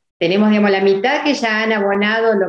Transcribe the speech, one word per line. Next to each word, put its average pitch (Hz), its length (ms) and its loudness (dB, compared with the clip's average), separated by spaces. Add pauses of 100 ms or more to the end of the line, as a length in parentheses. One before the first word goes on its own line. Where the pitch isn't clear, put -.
(180)
Tenemos, 196 320 2
digamos, 208 220 2
la 190 100 0
mitad 196 420 0
que 294 100 0
ya 220 300 -4
han 220 80 -2
abonado 214 640 0
lo 190 140 -2